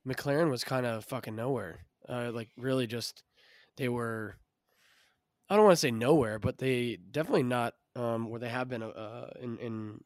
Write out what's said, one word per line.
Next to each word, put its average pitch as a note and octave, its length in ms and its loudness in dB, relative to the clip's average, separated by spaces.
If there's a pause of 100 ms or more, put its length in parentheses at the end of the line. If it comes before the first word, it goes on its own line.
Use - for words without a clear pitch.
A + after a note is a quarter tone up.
McLaren C#3+ 440 2
was B2 140 -2
kinda B2 380 -2
fucking A2+ 340 -8
nowhere. A2 480 -4 (240)
Uh, A#2+ 240 -6
like, A2+ 240 -8
really C3 300 0
just, A2+ 360 -8 (540)
they C3 120 -2
were, A2+ 480 -4 (1120)
I G3 80 2
don't G#3+ 80 10
wanna F#3+ 120 10
say C#3 160 2
nowhere, A#2 480 4
but B2+ 180 -2
they B2 380 0
definitely C3 480 0
not, B2 300 0 (200)
um, A#2 340 -2
where A2+ 120 -8
they A#2+ 80 -6
have B2+ 200 -4
been, B2 140 -6
uh, A2 480 -10 (100)
in, A#2+ 180 -8
in, A2 480 -8